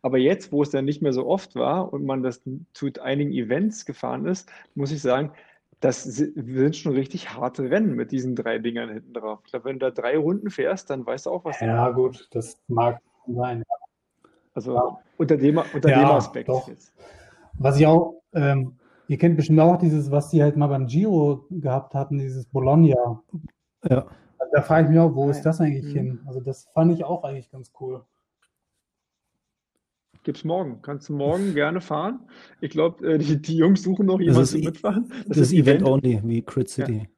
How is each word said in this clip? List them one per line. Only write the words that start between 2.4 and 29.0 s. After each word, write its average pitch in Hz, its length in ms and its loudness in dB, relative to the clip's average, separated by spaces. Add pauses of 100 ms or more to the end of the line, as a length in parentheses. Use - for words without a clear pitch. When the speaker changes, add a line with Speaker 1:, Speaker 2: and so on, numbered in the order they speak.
Speaker 1:
zu 143 140 -8 (140)
einigen 139 320 -4
Events 135 520 -2
gefahren 131 400 -8
ist, 185 240 -6 (240)
muss 139 180 -4
ich 147 100 -6
sagen, 135 300 -2 (500)
das 135 220 0
si-, 139 320 -4
sind 131 420 -2
schon 147 160 -4
richtig 135 420 -6
harte 127 340 -6
Rennen 190 260 0
mit 120 180 -6
diesen 127 220 -4
drei 113 220 -4
Dingern 117 320 -6
hinten 117 240 -16
drauf. 107 320 -10
Ich - 60 -18
glaub, 123 140 -10
wenn 135 140 -8
du 131 120 -2
da - 100 -8
drei 123 160 0
Runden 190 320 -2
fährst, 165 400 -4
dann 131 160 -8
weißt 123 200 -8
du - 60 -4
auch, 180 120 -6
was 156 160 -10
du 117 60 -4
Speaker 2:
Ja, 120 260 0
gut, 127 400 -2
das - 260 -10 (100)
mag 120 340 -2 (260)
sein, 123 320 -6
ja. - 160 -8 (800)
Speaker 1:
Also, 123 220 -6
Speaker 2:
Ja. 123 220 0 (200)
Speaker 1:
unter 156 200 2
dem, 147 200 4 (160)
unter 151 160 2
Speaker 2:
Ja, 131 100 6
Speaker 1:
dem 135 160 6
Aspekt 120 340 -4
Speaker 2:
doch. 131 200 -2
Speaker 1:
jetzt. - 240 -20 (640)
Speaker 2:
Was 135 200 2
ich 156 80 8
auch, 165 360 4 (120)
ähm, 139 440 0 (320)
ihr 139 80 0
kennt 170 180 4
bestimmt 156 240 4
auch 170 180 6
dieses, 151 320 0
was 143 200 0
die 160 120 4
halt 147 140 4
mal 147 120 2
beim 135 200 -2
Giro 147 640 0
gehabt 139 440 -6
hatten, 139 240 -4
dieses 131 280 -8
Bologna. 135 480 4 (880)
Speaker 3:
Ja. 131 240 2 (300)
Speaker 2:
Also - 160 -4
da 147 80 4
frage 160 240 4
ich 143 60 2
mich 165 80 8
auch, 160 160 6
wo 139 120 0
Speaker 1:
Ah, 143 40 2
Speaker 2:
ist 143 60 -2
Speaker 1:
ja. 143 60 -12
Speaker 2:
das 160 180 0
eigentlich 143 320 -2
Speaker 1:
Mhm. 143 40 -4
Speaker 2:
hin? 127 280 -4
Also 127 140 -10
das 131 340 -10
fand 165 200 4
ich 165 100 -4
auch 160 220 -8
eigentlich 139 260 -12
ganz 131 280 -20
cool. 127 240 -12 (2250)